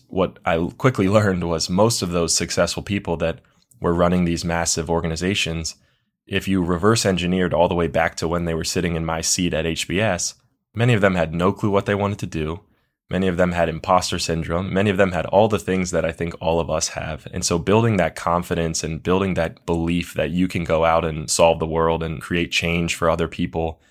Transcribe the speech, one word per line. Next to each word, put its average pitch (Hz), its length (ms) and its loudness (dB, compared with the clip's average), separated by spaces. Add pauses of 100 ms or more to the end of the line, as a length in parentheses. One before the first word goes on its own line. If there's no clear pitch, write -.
what 92 360 -2
I 85 320 0
quickly 117 320 2
learned 95 400 2
was 82 220 -2
most 107 320 2
of 92 80 -2
those 85 240 0
successful 85 480 -2
people 95 360 -4
that 82 220 -2 (400)
were 87 140 2
running 87 300 4
these 85 200 -2
massive 82 460 -2
organizations, 82 840 -2 (500)
if 95 220 -4
you 95 140 2
reverse 90 440 2
engineered 90 480 0
all 85 140 4
the 95 80 -2
way 85 100 2
back 82 300 0
to 85 100 -4
when 85 200 -2
they 82 80 -2
were 80 100 -4
sitting 87 320 -2
in 82 100 -4
my 82 140 -4
seat 85 340 0
at 78 100 -2
H 82 220 -4
B 85 140 -2
S, 98 340 -2 (400)
many 120 180 2
of 107 80 2
them 95 140 4
had 82 180 0
no 87 200 2
clue 104 180 -2
what 98 160 2
they 101 80 2
wanted 101 240 -2
to - 80 -8
do. 82 360 -6 (480)
Many 92 160 0
of 87 120 0
them 90 140 2
had 85 180 0
imposter 87 480 0
syndrome. 85 520 -4
Many 98 200 2
of 92 80 0
them 95 140 4
had 82 120 -2
all 107 240 4
the 104 100 0
things 92 340 -2
that 82 120 0
I 82 80 -2
think 85 300 -6
all 82 180 2
of 76 80 -2
us 78 200 -2
have. 80 440 -8
And 90 100 -8
so 87 160 2
building 107 380 4
that 82 200 0
confidence 85 680 -2
and 80 180 -6
building 92 300 2
that 82 320 -4
belief 85 480 0
that 76 180 -2
you 90 160 2
can 90 160 -4
go 80 220 2
out 82 220 4
and 78 240 -6
solve 82 280 4
the 82 80 -2
world 82 360 2
and 80 180 -6
create 87 300 -2
change 85 460 0
for 85 120 0
other 82 180 2
people 82 540 -4 (100)